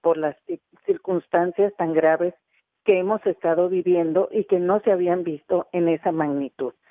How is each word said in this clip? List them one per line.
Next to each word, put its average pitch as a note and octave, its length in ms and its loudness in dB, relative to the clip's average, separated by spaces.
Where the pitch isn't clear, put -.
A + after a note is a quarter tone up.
por E3 160 0
las D3+ 180 -4
ci-, - 120 -10
circunstancias F#3 920 -2
tan E3 160 -2
graves D#3+ 400 2
que F#3+ 140 4
hemos G#3 260 -2
estado F3 440 0
viviendo F3 600 0
y G#3 140 0
que F3+ 140 2
no F#3 220 2
se G#3 100 2
habían F3+ 320 0
visto E3+ 480 -4
en E3+ 180 0
esa E3 220 0
magnitud. C#3+ 600 -4